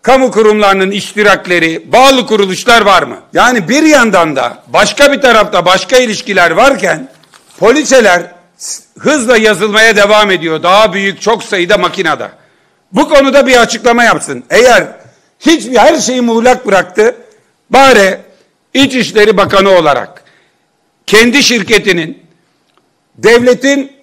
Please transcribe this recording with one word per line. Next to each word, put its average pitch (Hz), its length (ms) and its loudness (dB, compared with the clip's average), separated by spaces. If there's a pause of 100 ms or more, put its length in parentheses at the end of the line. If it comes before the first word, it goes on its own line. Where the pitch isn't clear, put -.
kamu 254 300 2
kurumlarının 202 600 0
iştirakleri, 180 1000 -2
bağlı 254 340 2
kuruluşlar 214 560 0
var 190 220 2
mı? 117 160 -12 (140)
Yani 214 360 0
bir 302 140 0
yandan 214 520 2
da 120 320 -6
başka 202 440 0
bir 254 100 -4
tarafta 208 440 0
başka 185 320 0
ilişkiler 190 540 0
varken 180 580 -2 (500)
poliçeler 220 640 2 (360)
s-, - 260 -16 (160)
hızla 247 380 0
yazılmaya 214 580 0
devam 208 360 2
ediyor. 160 320 -4
Daha 190 300 2
büyük 196 280 -6
çok 214 220 -2
sayıda 190 340 -2
makinede. 165 500 -4 (640)
Bu 269 180 -2
konuda 269 380 2
bir 247 140 4
açıklama 233 420 0
yapsın. 147 460 -4
Eğer 214 380 2 (520)
hiçbir, 254 380 -2
her 294 220 2
şeyi 254 220 -4
muğlak 240 460 0
bıraktı, 196 480 -2 (540)
bari 226 480 2 (560)
İçişleri 214 640 0
Bakanı 196 320 0
olarak 151 540 0 (800)
kendi 233 380 2
şirketinin 190 800 -4 (920)
devletin 247 760 0 (120)